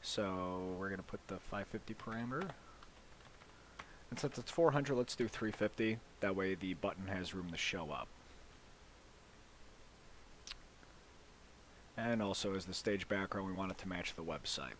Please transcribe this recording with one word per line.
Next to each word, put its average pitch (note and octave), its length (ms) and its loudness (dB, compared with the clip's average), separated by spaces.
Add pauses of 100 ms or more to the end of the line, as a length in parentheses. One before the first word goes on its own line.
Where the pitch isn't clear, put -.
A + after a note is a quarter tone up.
So F#2 720 0
we're G2 140 0
gonna F#2+ 100 -2
put - 260 -6
the F#2 120 -4
five - 280 -4
fifty A2 280 -4
parameter. A#2+ 520 -2 (1600)
And B2 80 -4
since C#3 180 2
it's - 140 -6
four E3+ 180 10
hundred, C#3 280 6
let's B2 180 2
do A#2 120 4
three A2 220 2
fifty. A2 480 4 (220)
That G2 160 4
way F#2+ 180 4
the F#2 220 0
button F#2+ 320 0
has F#2+ 260 0
room F2+ 160 -2
to E2 80 -2
show E2+ 340 0
up. B1+ 160 -2 (4000)
And A#2 240 4
also G2 320 4
as F#2+ 120 2
the F#2 80 -4
stage G2+ 340 4
background, G2 400 2
we F#2+ 60 0
want F#2 180 0
it - 80 -4
to - 80 -4
match F2+ 260 -2
the E2+ 100 -6
website. D2+ 560 -2